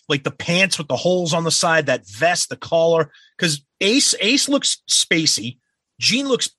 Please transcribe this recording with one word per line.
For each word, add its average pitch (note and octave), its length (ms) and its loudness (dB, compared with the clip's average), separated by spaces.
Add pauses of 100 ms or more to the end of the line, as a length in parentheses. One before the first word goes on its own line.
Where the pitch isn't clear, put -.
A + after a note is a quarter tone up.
like, C#3+ 160 -2
the C#3+ 80 -4
pants F3+ 460 0
with D#3 100 -8
the C3 80 -2
holes F3 380 0
on E3+ 120 0
the D#3+ 60 -2
side, D#3+ 360 2
that B2+ 200 -2
vest, D#3 420 0
the - 60 -10
collar. E3 560 0 (280)
'Cause D#3 220 0 (200)
Ace, A3 400 2
Ace A#3 260 2
looks - 400 -2
spacey. B2+ 680 0 (420)
Gene G#3 280 0
looks B3 320 -2